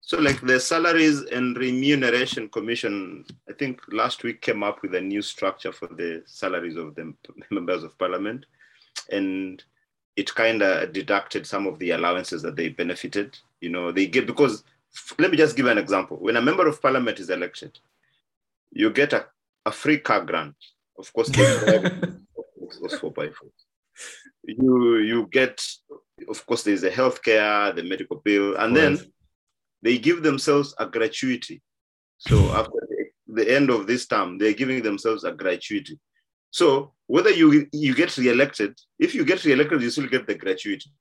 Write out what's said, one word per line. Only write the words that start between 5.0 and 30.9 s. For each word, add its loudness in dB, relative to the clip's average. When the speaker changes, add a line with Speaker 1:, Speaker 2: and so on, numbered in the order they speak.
Speaker 1:
new -4
structure -6
for -14
the -8
salaries -6
of -12
the -12
m-, -14
<laughs> -16
members -4
of -20
parliament. -6
And -4
it -6
kinda 2
deducted -4
some -4
of -8
the -4
allowances -2
that -8
they -4
benefited. -6
You -8
know, -4
they 2
get, 0
because, 0
f-, -18
let 2
me 0
just 4
give 2
an 4
example. -2
When 0
a 2
member 2
of -4
parliament 0
is -14
elected, -8
you 2
get 2
a, -2
a -2
free 0
car 0
grant. -6
Of -20
course, 0
they 4
Speaker 2:
<laughs> -
Speaker 1:
drive 2
those -8
four -8
by -6
fours. -20
You, 4
you 0
get, 2
of -12
course, -2
there's 2
the 0
healthcare, 2
the -6
medical -6
bill, 2
and 0
then 4
Speaker 2:
Right. -8
Speaker 1:
they 2
give 2
themselves 2
a -4
gratuity. -4